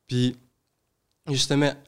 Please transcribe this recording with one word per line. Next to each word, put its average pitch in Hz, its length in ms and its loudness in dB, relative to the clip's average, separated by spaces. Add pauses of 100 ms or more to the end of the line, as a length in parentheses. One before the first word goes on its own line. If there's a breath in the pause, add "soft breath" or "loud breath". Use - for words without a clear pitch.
Puis, 123 280 0 (920)
justement, 143 420 0 (160)